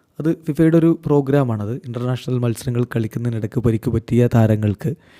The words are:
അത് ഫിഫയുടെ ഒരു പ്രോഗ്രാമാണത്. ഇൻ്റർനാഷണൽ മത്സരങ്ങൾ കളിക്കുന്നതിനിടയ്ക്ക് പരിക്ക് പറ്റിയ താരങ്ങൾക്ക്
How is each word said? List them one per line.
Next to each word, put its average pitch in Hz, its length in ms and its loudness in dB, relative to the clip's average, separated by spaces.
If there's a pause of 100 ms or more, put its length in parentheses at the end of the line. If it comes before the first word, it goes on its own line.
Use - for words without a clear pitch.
(200)
അത് 160 220 -2
ഫിഫയുടെ 160 360 2
ഒരു 165 280 2
പ്രോഗ്രാമാണത്. 131 680 0 (120)
ഇൻ്റർനാഷണൽ 123 520 -4
മത്സരങ്ങൾ 120 460 -2
കളിക്കുന്നതിനിടയ്ക്ക് 113 760 -4
പരിക്ക് 113 300 0
പറ്റിയ 117 440 2
താരങ്ങൾക്ക് 107 600 2 (260)